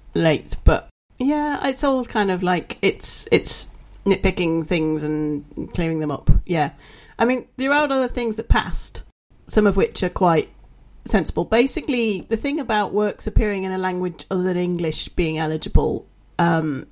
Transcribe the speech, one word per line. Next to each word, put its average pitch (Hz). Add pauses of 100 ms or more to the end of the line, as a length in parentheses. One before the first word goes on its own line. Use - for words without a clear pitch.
(140)
late, 165
but - (320)
yeah, 294
it's 269
all 262
kind 202
of 180
like, 180
it's, -
it's - (380)
nitpicking 170
things 156
and 151 (280)
clearing 165
them 151
up. - (160)
Yeah. 151 (480)
I 226
mean, 254 (100)
there 269
are 294
other 269
things 233
that -
passed, - (420)
some 214
of 185
which -
are 214
quite 165 (560)
sensible. 175
Basically, 240
the 226
thing 285
about 214
works 208
appearing 202
in 190
a 190
language 180
other 185
than 180
English 175
being 160
eligible, 156 (320)
um, 160